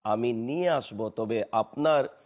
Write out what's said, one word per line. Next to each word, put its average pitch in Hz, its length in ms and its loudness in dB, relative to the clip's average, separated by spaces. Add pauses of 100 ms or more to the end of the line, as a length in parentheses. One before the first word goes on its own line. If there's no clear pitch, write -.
"আমি 113 280 0
নিয়ে 143 380 -2
আসব, 110 380 -2
তবে 110 340 -2 (100)
আপনার 143 520 2 (200)